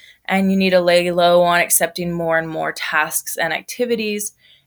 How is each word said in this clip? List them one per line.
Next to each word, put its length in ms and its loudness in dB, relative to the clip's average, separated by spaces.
and 260 0
you 60 2
need 120 2
to 120 4
lay 300 2
low 300 4
on 200 4
accepting 500 -2
more 260 -2
and 100 -2
more 240 -4
tasks 680 -4
and 140 -2
activities. 840 -4